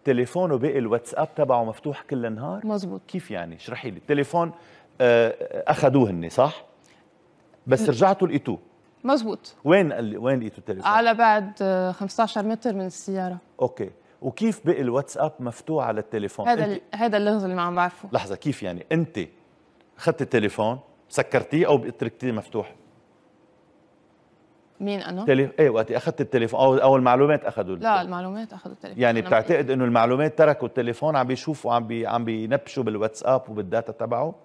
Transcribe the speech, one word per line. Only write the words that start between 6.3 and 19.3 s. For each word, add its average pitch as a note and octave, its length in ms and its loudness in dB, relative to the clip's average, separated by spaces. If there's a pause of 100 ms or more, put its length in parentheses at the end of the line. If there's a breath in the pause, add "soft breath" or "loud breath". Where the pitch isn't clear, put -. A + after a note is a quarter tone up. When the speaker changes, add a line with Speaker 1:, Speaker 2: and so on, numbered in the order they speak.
Speaker 1:
بس B2+ 140 4
Speaker 2:
ل- G3 80 2
Speaker 1:
رجعتوا F#3 380 2
لقيتوه؟ C3 320 -4 (440)
Speaker 2:
مزبوط. A#3+ 600 -4
Speaker 1:
وين E3 280 4
ال-، G#2 260 -4
وين B2+ 220 0
لقيتوا A2 180 -8
التليفون؟ F#3+ 340 -4
Speaker 2:
على A3+ 220 4
بعد، G#3+ 380 2 (100)
آه، F#3 300 0
خمستاشر G3+ 540 -4
متر A3+ 280 -4
من F#3+ 120 -4
السيارة. F#3 520 -8 (240)
Speaker 1:
أوكي. A2+ 280 -4 (320 soft breath)
وكيف G#3 440 -2
بقي D#3+ 160 2
الواتساب C#3 580 -2
مفتوح B2+ 460 -4
على A2 140 -2
التليفون؟ G#2 480 -6
Speaker 2:
هذا A#3+ 180 2
Speaker 1:
أنت G#3 60 -2
Speaker 2:
ال-، - 280 -10
هذا A3 180 0
اللغز G#3 260 0
اللي F#3 120 -4
ما F3+ 60 -4
عم F3 140 -4
بعرفه. F3+ 360 -4
Speaker 1:
لحظة، G2 240 -2
كيف - 280 -6
يعني؟ F2 280 -8
أنت D#3+ 280 -2 (800)